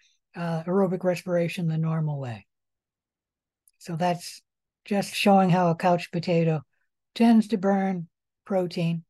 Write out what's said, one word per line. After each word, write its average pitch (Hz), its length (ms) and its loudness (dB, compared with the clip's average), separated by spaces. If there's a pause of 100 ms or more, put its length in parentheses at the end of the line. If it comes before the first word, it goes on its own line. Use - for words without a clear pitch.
(340)
uh, 165 300 -6
aerobic 185 400 0
respiration 175 640 -2
the 160 100 -2
normal 160 400 -2
way. 120 280 -12 (1300)
So 170 200 -10
that's 175 440 -4 (460)
just 196 280 -2
showing 190 360 4
how 180 180 4
a 165 60 2
couch 175 360 0
potato 165 520 0 (520)
tends 226 340 4
to 220 100 -2
burn 190 500 -2 (380)
protein. 170 640 -2